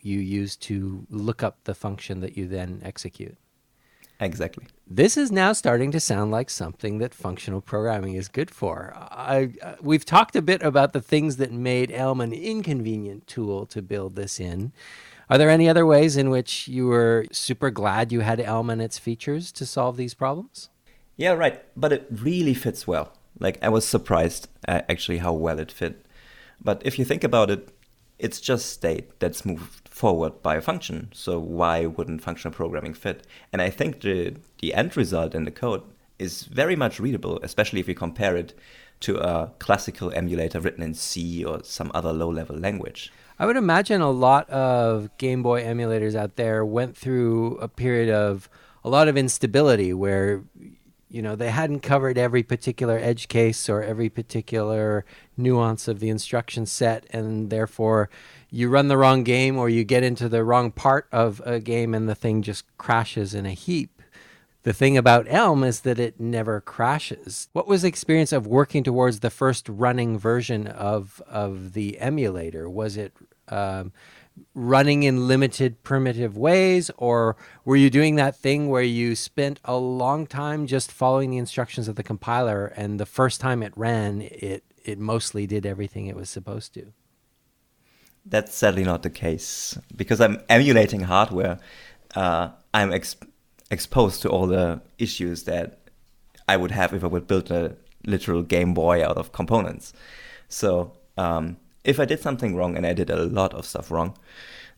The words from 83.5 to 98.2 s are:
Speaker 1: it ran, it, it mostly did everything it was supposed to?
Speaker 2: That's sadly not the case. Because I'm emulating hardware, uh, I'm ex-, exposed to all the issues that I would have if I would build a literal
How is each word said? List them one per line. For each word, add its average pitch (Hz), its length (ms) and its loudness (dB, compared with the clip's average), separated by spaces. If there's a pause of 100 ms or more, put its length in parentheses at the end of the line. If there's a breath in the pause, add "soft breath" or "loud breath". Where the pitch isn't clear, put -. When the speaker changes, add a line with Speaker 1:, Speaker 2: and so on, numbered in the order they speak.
Speaker 1:
it 101 140 -8
ran, 107 440 -2
it, - 440 -10 (180)
it 104 160 -8
mostly 107 480 -4
did 101 180 -4
everything 98 420 -8
it 101 100 -12
was 92 120 -14
supposed 107 440 -12
to? 117 180 -20 (1300 soft breath)
Speaker 2:
That's 104 280 -2
sadly 95 300 2
not 90 200 0
the 87 60 -6
case. - 680 -6 (180)
Because 110 240 0
I'm 110 300 4
emulating 113 520 6
hardware, 90 580 2 (560 loud breath)
uh, 87 340 0 (240)
I'm 101 200 2
ex-, - 220 -4 (560)
exposed 107 500 2
to 104 80 0
all 92 180 2
the 90 340 0 (180)
issues 87 440 -4
that - 360 -6 (680)
I 98 80 4
would 90 160 0
have 95 220 0
if 92 100 -4
I 90 40 -2
would 85 200 -4
build 92 240 0
a 85 240 -2 (300)
literal 90 380 0